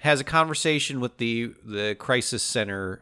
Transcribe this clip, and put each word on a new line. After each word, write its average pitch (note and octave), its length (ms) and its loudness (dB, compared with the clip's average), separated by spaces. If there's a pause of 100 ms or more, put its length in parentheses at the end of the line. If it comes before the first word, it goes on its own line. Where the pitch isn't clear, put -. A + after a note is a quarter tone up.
has D3 200 4
a - 20 -4
conversation D#3 760 2
with B2 160 -4
the, A#2 360 -2 (120)
the G#2 340 -2
crisis B2 440 0
center G2 580 -2